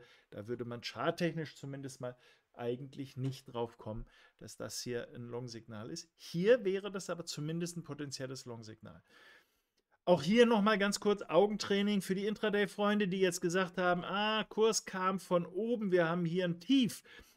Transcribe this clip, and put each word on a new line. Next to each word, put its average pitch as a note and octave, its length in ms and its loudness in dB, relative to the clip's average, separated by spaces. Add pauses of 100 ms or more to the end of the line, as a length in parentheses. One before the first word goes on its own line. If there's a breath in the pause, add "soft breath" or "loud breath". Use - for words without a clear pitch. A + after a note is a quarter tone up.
(280 loud breath)
Da G#2 180 -12
würde A#2+ 200 -6
man A#2+ 160 -10
charttechnisch D#3+ 760 -4
zumindest C#3 460 -12
mal B2 120 -8 (380 soft breath)
eigentlich C3 640 -8
nicht C3 300 -6
drauf A#2+ 320 -6
kommen, A2 260 -8 (320 soft breath)
dass - 220 -18
das A#2 240 -8
hier A#2+ 320 -6
ein A#2+ 140 -12
Long-Signal A#2 600 -10
ist. E3 260 -12
Hier G3+ 520 2
wäre G3 260 -4
das F#3+ 160 -8
aber E3+ 160 -8
zumindest E3 540 -6
ein D#3 40 -10
potenzielles C#3 640 -10
Long-Signal. A2+ 580 -16 (1000 loud breath)
Auch F3 180 6
hier A3 220 8
noch A3 160 4
mal G#3+ 160 4
ganz G3+ 240 0
kurz G#3 220 2
Augentraining G3+ 800 2
für F#3+ 120 0
die G3 120 -2
Intraday-Freunde, G#3 800 0
die F#3+ 120 0
jetzt F3+ 200 2
gesagt F3+ 380 0
haben, F3+ 260 2
„Ah, G#3+ 400 0
Kurs A3 400 2
kam F#3+ 340 0
von F3 280 0
oben, G#3+ 460 0
wir F3 180 6
haben F3 160 0
hier F3+ 180 0
ein F3 160 -2
Tief.“ C4 420 2 (340 loud breath)